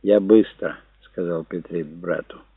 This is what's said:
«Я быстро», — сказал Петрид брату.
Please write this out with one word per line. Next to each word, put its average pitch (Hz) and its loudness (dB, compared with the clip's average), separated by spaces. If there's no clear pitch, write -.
«Я 101 4
быстро», — 98 2
сказал 85 -8
Петрид 85 -10
брату. 85 -10